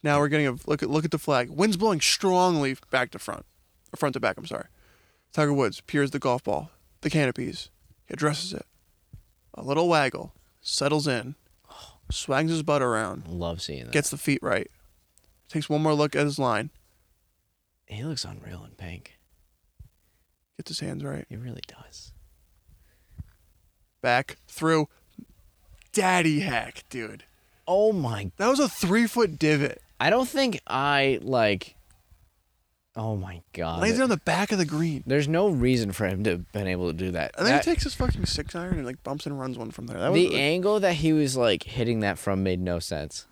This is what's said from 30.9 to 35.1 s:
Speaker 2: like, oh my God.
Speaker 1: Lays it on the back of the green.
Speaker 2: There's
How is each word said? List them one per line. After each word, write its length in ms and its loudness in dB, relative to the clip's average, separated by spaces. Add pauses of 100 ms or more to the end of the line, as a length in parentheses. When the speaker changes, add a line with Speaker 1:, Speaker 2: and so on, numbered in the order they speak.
Speaker 2:
like, 540 2 (1200)
oh 220 -4
my 240 -8 (120)
God. 280 -4
Speaker 1:
Lays 180 2
it 40 4
on 60 2
the 80 2
back 340 0
of 60 0
the 80 2
green. 400 -2
Speaker 2:
There's 220 2